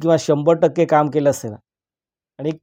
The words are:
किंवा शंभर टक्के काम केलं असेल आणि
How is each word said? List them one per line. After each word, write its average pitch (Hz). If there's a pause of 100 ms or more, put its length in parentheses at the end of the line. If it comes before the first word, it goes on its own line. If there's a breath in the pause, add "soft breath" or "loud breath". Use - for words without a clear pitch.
किंवा 165
शंभर 151
टक्के 165
काम 151
केलं 143
असेल 120 (840)
आणि 147 (120)